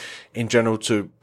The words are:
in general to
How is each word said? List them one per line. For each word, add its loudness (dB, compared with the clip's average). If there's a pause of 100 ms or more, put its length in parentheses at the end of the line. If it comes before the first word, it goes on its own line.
(320)
in -4
general 2
to 0 (120)